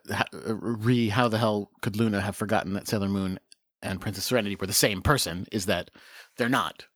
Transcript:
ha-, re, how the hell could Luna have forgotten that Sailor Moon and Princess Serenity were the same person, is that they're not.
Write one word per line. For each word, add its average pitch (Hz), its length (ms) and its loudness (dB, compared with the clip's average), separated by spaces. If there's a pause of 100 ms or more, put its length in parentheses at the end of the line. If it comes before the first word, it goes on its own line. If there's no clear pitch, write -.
(120)
ha-, 101 220 0
re, 113 760 0
how 120 180 4
the 110 100 2
hell 107 320 0 (120)
could 101 140 -4
Luna 107 240 2
have 101 160 -2
forgotten 101 380 0
that - 140 -6
Sailor 98 220 0
Moon 95 300 -2 (420)
and 95 200 -6
Princess 98 240 -6
Serenity 101 340 0
were 95 80 -4
the 98 60 -4
same 104 280 4
person, 95 500 2
is 98 160 -2
that 90 240 0 (460)
they're 120 120 0
not. 113 460 -2